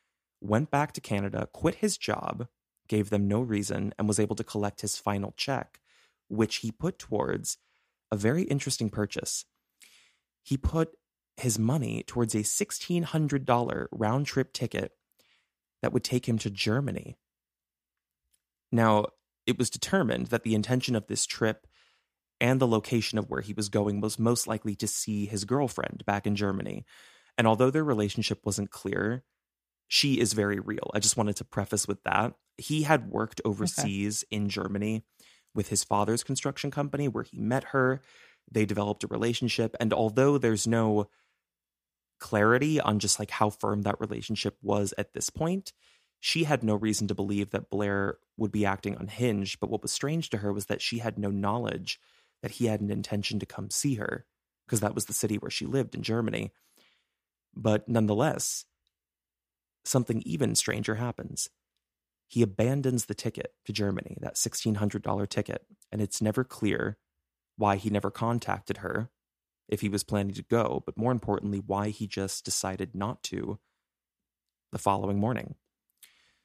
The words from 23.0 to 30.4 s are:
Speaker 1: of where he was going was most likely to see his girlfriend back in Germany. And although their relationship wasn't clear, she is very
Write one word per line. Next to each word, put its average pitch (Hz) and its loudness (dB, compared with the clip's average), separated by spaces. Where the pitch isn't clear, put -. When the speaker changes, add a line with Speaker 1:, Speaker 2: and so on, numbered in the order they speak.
Speaker 1:
of 87 -4
where 65 -2
he 101 -8
was 104 -4
going 101 2
was 107 -2
most 117 2
likely 110 -4
to 110 -4
see 104 -2
his 101 -4
girlfriend 127 -2
back 101 0
in 104 2
Germany. 101 -2
And 117 6
although 113 8
their 156 2
relationship 107 0
wasn't 101 -2
clear, 104 -2
she 139 4
is 101 4
very 101 2